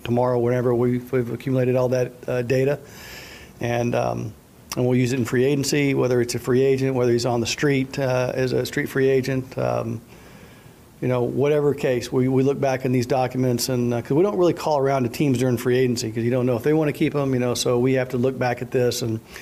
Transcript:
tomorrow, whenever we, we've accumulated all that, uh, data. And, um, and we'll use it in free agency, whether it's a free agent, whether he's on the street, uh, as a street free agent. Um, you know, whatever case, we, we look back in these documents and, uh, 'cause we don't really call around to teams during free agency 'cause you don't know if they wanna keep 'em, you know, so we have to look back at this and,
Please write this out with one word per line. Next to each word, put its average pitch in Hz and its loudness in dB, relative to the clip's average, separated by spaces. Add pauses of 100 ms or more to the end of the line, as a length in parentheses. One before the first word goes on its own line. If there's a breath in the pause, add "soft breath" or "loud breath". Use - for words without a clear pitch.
tomorrow, 123 2
whenever 123 2
we, 123 2
we've 123 -2
accumulated 127 0
all 127 2
that, 127 0 (120)
uh, 127 -2
data. 131 0 (800 loud breath)
And, 120 -2
um, 120 -2 (420)
and 127 0
we'll 127 4
use 123 2
it 135 -2
in 117 0
free 123 2
agency, 139 2
whether 127 2
it's 117 -2
a 120 -4
free 127 2
agent, 135 2
whether 123 2
he's 117 2
on 120 0
the 110 -2
street, 135 0
uh, 127 0
as 131 0
a 127 0
street 143 -4
free 135 2
agent. 131 0
Um, 120 -4 (1000 loud breath)
you 135 -2
know, 127 0
whatever 143 2
case, 127 -2
we, 127 2
we 131 2
look 135 2
back 135 0
in 131 0
these 127 2
documents 127 0
and, 120 0
uh, 117 -2
'cause - -4
we 147 4
don't 208 0
really 175 4
call 151 -2
around 135 2
to 117 0
teams 131 0
during 127 2
free 123 0
agency 123 0
'cause 113 -4
you 120 0
don't 127 0
know 127 2
if 113 -4
they 147 2
wanna 156 2
keep 147 0
'em, 139 0
you 127 2
know, 123 0
so 123 0
we 131 4
have 127 0
to 131 -4
look 127 0
back 120 -2
at 120 -10
this 123 0
and, 113 -4 (220 loud breath)